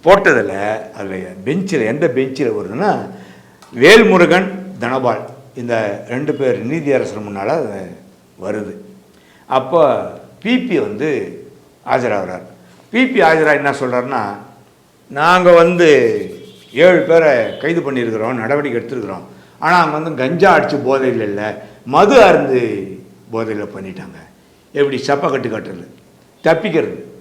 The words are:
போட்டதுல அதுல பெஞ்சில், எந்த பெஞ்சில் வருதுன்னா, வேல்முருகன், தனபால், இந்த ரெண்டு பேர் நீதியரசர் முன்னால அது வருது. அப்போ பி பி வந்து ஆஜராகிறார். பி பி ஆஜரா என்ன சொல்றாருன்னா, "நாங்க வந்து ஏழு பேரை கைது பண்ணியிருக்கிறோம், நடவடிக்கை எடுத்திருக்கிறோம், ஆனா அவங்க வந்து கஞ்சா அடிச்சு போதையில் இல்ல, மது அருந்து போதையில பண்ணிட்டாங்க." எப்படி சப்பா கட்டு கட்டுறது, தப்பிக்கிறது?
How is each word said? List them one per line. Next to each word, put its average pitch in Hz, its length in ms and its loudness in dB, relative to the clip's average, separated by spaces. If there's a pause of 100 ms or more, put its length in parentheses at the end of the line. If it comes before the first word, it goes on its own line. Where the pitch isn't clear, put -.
போட்டதுல 165 480 4 (400)
அதுல 98 240 -10 (280)
பெஞ்சில், 156 420 -2
எந்த 120 220 0
பெஞ்சில் 127 440 -2
வருதுன்னா, 107 400 -4 (840)
வேல்முருகன், 185 720 6 (300)
தனபால், 120 420 -2 (340)
இந்த 113 520 -4
ரெண்டு 143 260 -4
பேர் 117 340 -2
நீதியரசர் 131 640 -4
முன்னால 101 160 -8
அது 110 420 -6 (560)
வருது. 101 420 -10 (640)
அப்போ 131 640 0 (280)
பி 247 200 -2
பி 185 200 -2
வந்து 113 300 -4 (760)
ஆஜராகிறார். 104 600 -4 (440)
பி 247 180 0
பி 254 120 0
ஆஜரா 160 340 4
என்ன 139 180 0
சொல்றாருன்னா, 127 520 -4 (840)
"நாங்க 175 440 4
வந்து 175 380 6 (840)
ஏழு 165 280 6
பேரை 147 560 2
கைது 170 240 -2
பண்ணியிருக்கிறோம், 120 520 -4
நடவடிக்கை 120 480 -2
எடுத்திருக்கிறோம், 110 400 -8 (380)
ஆனா 170 220 2
அவங்க 151 160 0
வந்து 156 260 -4
கஞ்சா 170 340 4
அடிச்சு 143 260 -2
போதையில் 127 380 0
இல்ல, 104 440 -6 (200)
மது 190 360 6
அருந்து 143 400 4 (720)
போதையில 107 340 -6 (100)
பண்ணிட்டாங்க." 95 420 -14 (540)
எப்படி 139 340 -2
சப்பா 143 220 0
கட்டு 127 200 -4
கட்டுறது, 98 360 -10 (580)
தப்பிக்கிறது? 160 600 -2 (180)